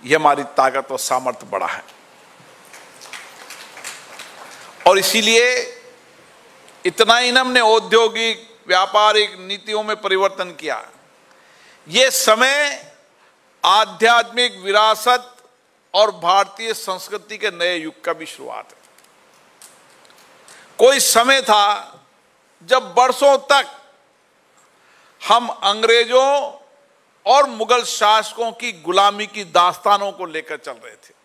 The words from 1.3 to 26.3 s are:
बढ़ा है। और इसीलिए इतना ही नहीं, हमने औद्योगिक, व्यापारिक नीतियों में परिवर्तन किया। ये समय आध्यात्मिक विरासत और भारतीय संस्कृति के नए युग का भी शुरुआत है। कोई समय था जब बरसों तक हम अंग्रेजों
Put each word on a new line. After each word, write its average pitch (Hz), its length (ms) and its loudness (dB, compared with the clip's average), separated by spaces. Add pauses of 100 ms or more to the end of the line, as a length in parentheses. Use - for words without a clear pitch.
बढ़ा 95 220 -6
है। - 140 -10 (3000)
और 190 120 4
इसीलिए 226 580 2 (1300)
इतना 220 320 4
ही 247 160 0
नहीं, 254 80 4
हमने 254 220 2
औद्योगिक, 220 840 2 (200)
व्यापारिक 202 720 2
नीतियों 208 420 -8
में 208 160 -6
परिवर्तन 190 540 -2
किया। 143 320 -8 (1000)
ये 233 240 2
समय 269 760 0 (800)
आध्यात्मिक 220 920 0
विरासत 214 800 0 (600)
और 208 180 2
भारतीय 196 640 -2
संस्कृति 196 640 -12
के 202 120 -4
नए 175 260 -4
युग 156 280 -12
का 170 80 -4
भी 160 140 -10
शुरुआत 120 420 -16
है। - 80 -20 (2000)
कोई 262 220 4
समय 254 420 2
था 208 520 0 (720)
जब 214 260 0
बरसों 254 420 4 (100)
तक 277 200 2 (1500)
हम 233 280 -2
अंग्रेजों 233 1040 -2 (760)